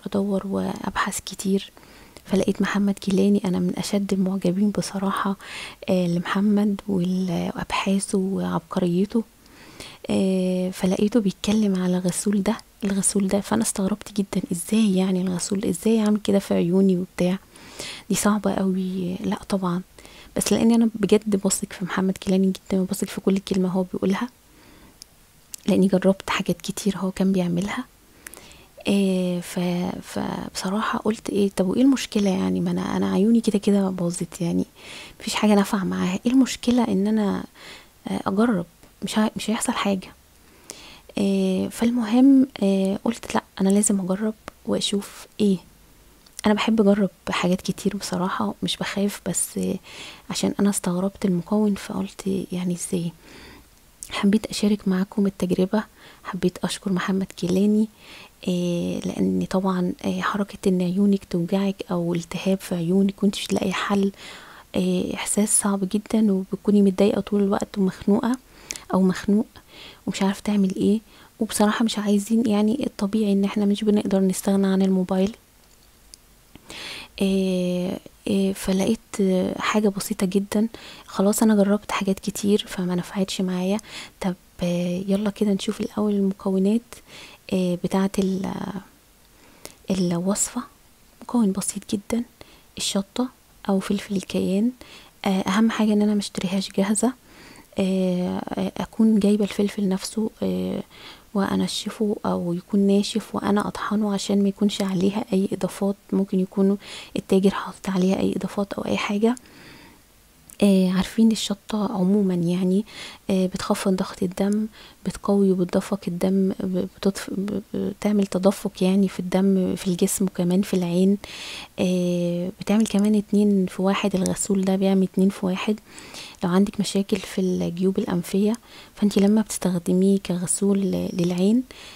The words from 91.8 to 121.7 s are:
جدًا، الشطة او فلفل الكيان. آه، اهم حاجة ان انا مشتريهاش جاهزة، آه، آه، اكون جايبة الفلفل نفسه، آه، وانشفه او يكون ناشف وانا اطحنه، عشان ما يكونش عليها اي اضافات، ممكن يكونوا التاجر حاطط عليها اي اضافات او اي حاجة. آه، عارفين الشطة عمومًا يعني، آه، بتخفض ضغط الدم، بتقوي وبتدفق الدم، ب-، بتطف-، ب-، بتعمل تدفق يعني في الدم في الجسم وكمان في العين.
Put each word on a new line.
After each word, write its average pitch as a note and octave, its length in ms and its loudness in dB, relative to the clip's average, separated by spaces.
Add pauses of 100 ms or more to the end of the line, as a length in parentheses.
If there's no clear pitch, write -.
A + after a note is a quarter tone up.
جدًا، A3+ 320 -4 (520)
الشطة - 520 -4 (400)
او G3 120 2
فلفل G3+ 360 -4
الكيان. F#3+ 540 0 (540)
آه، F#3+ 160 2
اهم A3 300 2
حاجة G#3+ 220 2
ان G#3 100 4
انا G#3 120 2
مشتريهاش F#3+ 580 -4
جاهزة، G#3+ 400 0 (640)
آه، F#3 720 0
آه، F#3+ 280 -4
اكون A3 420 2
جايبة G3+ 260 4
الفلفل G3+ 440 -2
نفسه، G3+ 420 -4 (120)
آه، F#3 400 -4 (520)
وانشفه G3 840 -2 (100)
او F3+ 260 -2
يكون F#3+ 280 0
ناشف G3 540 2
وانا G3+ 340 0
اطحنه، G#3 460 -2
عشان G3+ 280 0
ما G3+ 60 4
يكونش G#3 340 0
عليها F#3+ 500 0
اي F#3+ 200 2
اضافات، G3 440 -4 (160)
ممكن F#3+ 280 0
يكونوا G3 360 2 (400)
التاجر F#3+ 340 4
حاطط - 400 -8
عليها F#3+ 300 2
اي F#3+ 160 2
اضافات G3 360 -4
او G#3+ 120 -6
اي G3+ 120 -2
حاجة. G#3+ 380 0 (1300)
آه، F#3+ 280 6
عارفين A3 420 2
الشطة G#3 640 -4
عمومًا F#3+ 380 2
يعني، F#3 500 2 (460)
آه، F#3 160 2
بتخفض G3 500 -2
ضغط - 260 -4
الدم، G3+ 440 -2 (400)
بتقوي G3 460 2
وبتدفق F#3 560 -2
الدم، F#3+ 520 0
ب-، F#3 260 -2 (100)
بتطف-، - 340 -4
ب-، G3+ 320 -6 (120)
بتعمل G3 520 0
تدفق F#3+ 560 0
يعني F#3+ 260 4
في - 120 -8
الدم F#3 560 2
في - 120 -4
الجسم F#3+ 360 0
وكمان F3+ 380 0
في - 120 -2
العين. F#3 440 2 (600)